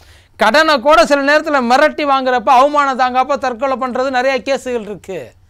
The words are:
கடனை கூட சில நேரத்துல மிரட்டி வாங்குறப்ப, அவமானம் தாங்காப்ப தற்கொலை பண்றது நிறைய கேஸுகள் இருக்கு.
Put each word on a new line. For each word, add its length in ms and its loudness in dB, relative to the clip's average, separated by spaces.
கடனை 440 2
கூட 260 4
சில 320 2
நேரத்துல 260 -2
மிரட்டி 400 2
வாங்குறப்ப, 460 -2
அவமானம் 500 2
தாங்காப்ப 380 0
தற்கொலை 420 -4
பண்றது 300 -4
நிறைய 300 -2
கேஸுகள் 420 -6
இருக்கு. 520 -14